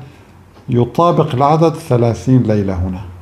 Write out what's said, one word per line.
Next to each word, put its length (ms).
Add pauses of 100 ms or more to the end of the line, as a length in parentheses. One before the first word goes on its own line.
(680)
يطابق 680
العدد 380
ثلاثين 680
ليلة 300
هنا. 280 (200)